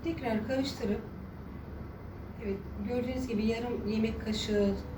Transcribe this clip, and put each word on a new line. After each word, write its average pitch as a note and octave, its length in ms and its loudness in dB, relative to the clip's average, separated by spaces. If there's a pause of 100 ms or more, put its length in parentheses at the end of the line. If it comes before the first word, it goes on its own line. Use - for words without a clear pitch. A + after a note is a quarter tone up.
Tekrar A3+ 420 0
karıştırıp, B3 540 0 (1400)
evet, G3 140 0 (300)
gördüğünüz B3 380 0
gibi A3 200 2
yarım A#3 420 2
yemek A3 360 2
kaşığı G#3 500 4 (240)